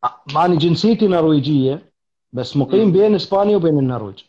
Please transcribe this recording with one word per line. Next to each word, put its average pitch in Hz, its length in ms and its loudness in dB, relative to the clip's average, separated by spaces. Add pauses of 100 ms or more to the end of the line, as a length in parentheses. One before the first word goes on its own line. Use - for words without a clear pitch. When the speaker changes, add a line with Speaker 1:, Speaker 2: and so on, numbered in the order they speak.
Speaker 1:
أ-، - 280 -10
ماني 170 240 2
جنسيتي 175 500 0
نرويجية، 151 840 0 (420)
بس 123 240 -6
مقيم 185 280 0
Speaker 2:
مم. 196 60 2
Speaker 1:
بين 208 240 2
إسبانيا 202 400 0
وبين 165 240 0
النرويج. 113 500 -6